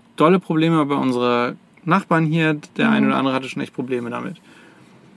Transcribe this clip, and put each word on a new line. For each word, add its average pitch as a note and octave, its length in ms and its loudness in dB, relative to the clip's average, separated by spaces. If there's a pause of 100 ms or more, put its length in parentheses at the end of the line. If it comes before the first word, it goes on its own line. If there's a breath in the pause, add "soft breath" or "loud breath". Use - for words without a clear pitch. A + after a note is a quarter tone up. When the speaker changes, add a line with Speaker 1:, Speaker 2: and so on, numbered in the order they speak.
(160)
Speaker 1:
dolle F3 220 6
Probleme, E3 420 2
aber C#3+ 180 0
unsere B2 580 0 (280)
Nachbarn E3 420 0
hier, D#3 280 0 (220)
der D3 120 0
Speaker 2:
Mhm. C#3+ 60 2
Speaker 1:
eine C#3 140 2
oder C3+ 80 0
andere C3 180 -2
hatte C3 140 -6
schon C#3 140 -8
echt B2 120 -12
Probleme B2 360 -6
damit. A#2+ 260 -10 (800 loud breath)